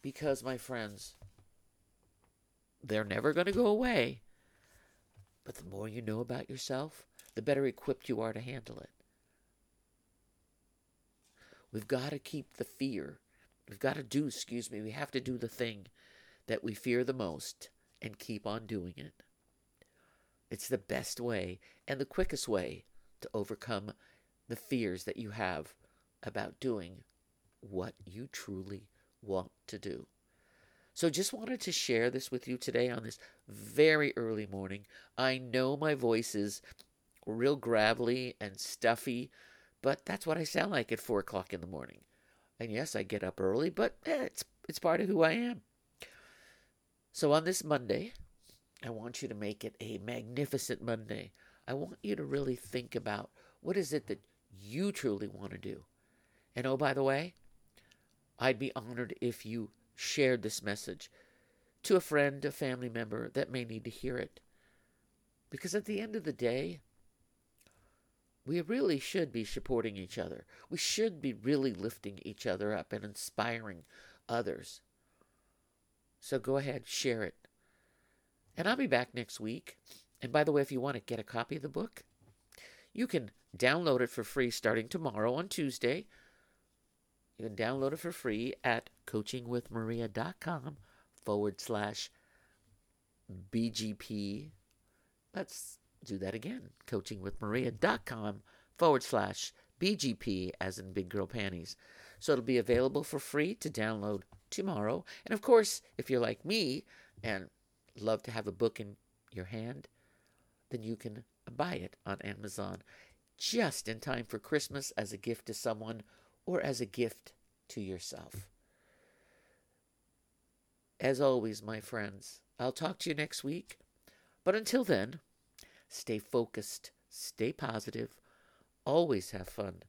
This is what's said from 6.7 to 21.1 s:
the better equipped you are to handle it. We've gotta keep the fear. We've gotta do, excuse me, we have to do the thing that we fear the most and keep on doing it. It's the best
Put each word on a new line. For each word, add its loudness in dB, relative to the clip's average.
the -2
better 4
equipped -2
you 2
are 0
to -4
handle -10
it. -16
We've -6
gotta 0
keep -8
the -2
fear. -4
We've -16
gotta 0
do, 2
excuse -6
me, -8
we -6
have -6
to 0
do -2
the -4
thing -4
that 0
we -2
fear 4
the 2
most -4
and -10
keep -6
on -4
doing -4
it. -16
It's -6
the 2
best -4